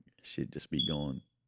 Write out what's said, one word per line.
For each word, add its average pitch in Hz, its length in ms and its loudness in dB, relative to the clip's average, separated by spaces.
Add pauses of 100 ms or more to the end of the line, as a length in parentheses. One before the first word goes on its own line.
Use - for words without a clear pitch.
(240)
shit - 280 -2
just - 180 -8
be 73 180 4
going 73 340 0 (260)